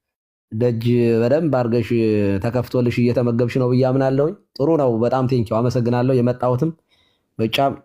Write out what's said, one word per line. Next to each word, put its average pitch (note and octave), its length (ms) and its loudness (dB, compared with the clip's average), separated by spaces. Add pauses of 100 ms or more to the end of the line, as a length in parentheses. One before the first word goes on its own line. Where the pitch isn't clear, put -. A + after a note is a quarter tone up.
(520)
ደጅ A2+ 320 -2 (340)
በደንብ C3+ 360 0
አድርገሽ A#2+ 340 0 (520)
ተከፍቶልሽ A#2+ 580 -2
እየተመገብሽ A#2+ 600 0
ነው B2+ 120 0
ብዬ B2+ 140 2
አምናለሁኝ። C3+ 520 0 (180)
ጥሩ C#3 240 0
ነው። C3+ 200 2
በጣም A#2+ 280 0
ቴንኪው። B2 300 -2
አመሰግናለሁ። B2 600 0
የመጣሁትም B2 540 0 (720)
በጫ-፣ A2 180 -2 (280)